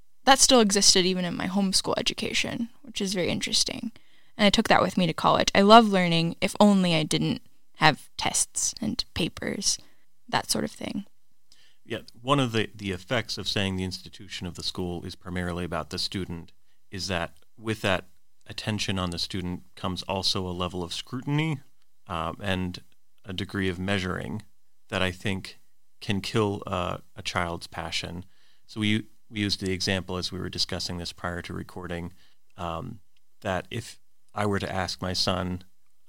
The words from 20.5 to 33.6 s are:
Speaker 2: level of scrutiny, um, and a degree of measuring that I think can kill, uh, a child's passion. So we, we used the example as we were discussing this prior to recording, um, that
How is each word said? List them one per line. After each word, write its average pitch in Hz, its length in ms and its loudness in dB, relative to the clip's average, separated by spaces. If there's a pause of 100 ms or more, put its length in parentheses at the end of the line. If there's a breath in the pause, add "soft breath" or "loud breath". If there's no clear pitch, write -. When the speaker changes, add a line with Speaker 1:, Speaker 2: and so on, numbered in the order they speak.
Speaker 2:
level 90 320 -2
of 85 100 -6
scrutiny, 143 680 -2 (480)
um, 82 320 -4
and 92 420 -2 (420)
a 98 80 -10
degree 95 360 -2
of 87 100 -2
measuring 92 640 -2 (460)
that 95 140 0
I 92 100 2
think 95 480 -6 (400)
can 98 200 -2
kill, 101 440 0
uh, 92 340 -2 (180)
a 98 60 -12
child's 85 440 -2
passion. 85 580 -6 (420)
So - 140 -14
we, 107 260 2 (220)
we 107 120 -4
used 101 200 0
the 95 120 0
example 92 440 0
as 90 140 -4
we 90 80 -6
were 92 100 -4
discussing 90 480 -4
this 87 160 -6
prior 87 300 -6
to 87 100 -8
recording, 87 600 -8 (440)
um, 85 440 -6 (400)
that 92 280 -2